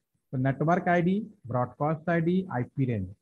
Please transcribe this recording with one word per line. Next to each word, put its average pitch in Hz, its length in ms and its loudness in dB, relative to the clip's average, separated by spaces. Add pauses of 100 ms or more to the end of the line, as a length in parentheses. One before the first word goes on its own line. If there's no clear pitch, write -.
(340)
तो 135 40 -2
network 151 520 2
आईडी, 180 300 4 (280)
broadcast 147 640 -2
आईडी, 175 420 2
आईपी 127 340 -2
range, 110 220 -2 (140)